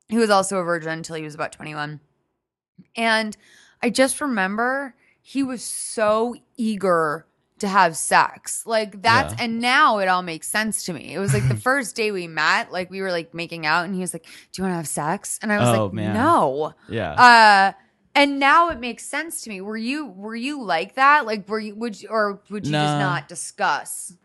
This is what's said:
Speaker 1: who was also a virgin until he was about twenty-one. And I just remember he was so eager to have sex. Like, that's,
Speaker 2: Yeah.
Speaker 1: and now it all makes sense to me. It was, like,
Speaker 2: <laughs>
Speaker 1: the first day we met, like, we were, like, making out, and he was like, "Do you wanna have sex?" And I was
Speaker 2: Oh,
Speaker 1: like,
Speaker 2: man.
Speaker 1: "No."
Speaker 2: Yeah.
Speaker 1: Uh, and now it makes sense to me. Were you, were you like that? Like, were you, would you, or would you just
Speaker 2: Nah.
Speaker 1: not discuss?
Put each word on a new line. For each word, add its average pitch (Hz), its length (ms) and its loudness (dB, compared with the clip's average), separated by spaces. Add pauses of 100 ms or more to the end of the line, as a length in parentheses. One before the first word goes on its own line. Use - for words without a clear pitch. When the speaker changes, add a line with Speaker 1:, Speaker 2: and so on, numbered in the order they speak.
(100)
Speaker 1:
who 220 80 2
was 226 100 4
also 196 300 4
a 180 60 -2
virgin 165 260 -2
until 160 240 -8
he 160 80 -8
was 151 140 -12
about 156 160 -6
twenty-one. 151 480 -10 (960)
And 220 400 0 (440)
I 226 100 0
just 262 300 2
remember 240 760 -2 (280)
he - 220 -4
was 254 180 -6
so 220 720 -2 (220)
eager 180 720 0 (340)
to 202 80 -2
have 185 280 4
sex. - 680 0
Like, 214 340 -2
that's, 233 340 2
Speaker 2:
Yeah. 233 100 -4
Speaker 1:
and 233 160 -4
now 247 380 4
it 190 100 0
all 180 140 2
makes 170 260 -10
sense 214 380 -4
to 180 60 -6
me. 135 220 -12
It 156 60 -6
was, 160 120 -2
like, - 160 0
Speaker 2:
<laughs> - 0 -
Speaker 1:
the 123 80 0
first 254 380 -2
day 214 160 -2
we 185 160 -6
met, 165 460 0
like, 180 180 -6
we 190 120 -8
were, 190 100 -2
like, 170 220 -6
making 165 320 -8
out, 165 180 2
and 190 100 -6
he 180 60 -4
was 180 120 -4
like, - 120 -14 (260)
"Do - 120 -10
you - 20 -2
wanna 185 120 -2
have 160 120 -6
sex?" 160 540 -6
And 214 100 -2
I 208 60 2
was 123 100 4 (100)
Speaker 2:
Oh, 107 60 0
Speaker 1:
like, 95 80 -4
Speaker 2:
man. 104 220 -4
Speaker 1:
"No." 165 600 0 (140)
Speaker 2:
Yeah. 196 240 -4
Speaker 1:
Uh, 214 600 8 (420)
and 285 260 4
now 320 300 6
it 254 100 -8
makes 240 260 -10
sense 311 360 -8
to 226 80 -14
me. 190 100 -10
Were 214 160 -10
you, 269 300 -6
were 202 280 -14
you 262 300 -8
like 185 320 -2
that? 277 300 -2
Like, 214 220 -8
were 220 120 -6
you, 208 160 -12
would 220 260 -8
you, 208 60 -20
or 208 320 -4 (100)
would 202 160 -8
you 147 60 -4
just 151 220 0
Speaker 2:
Nah. 147 40 -2
Speaker 1:
not 175 300 -4
discuss? - 840 -6 (100)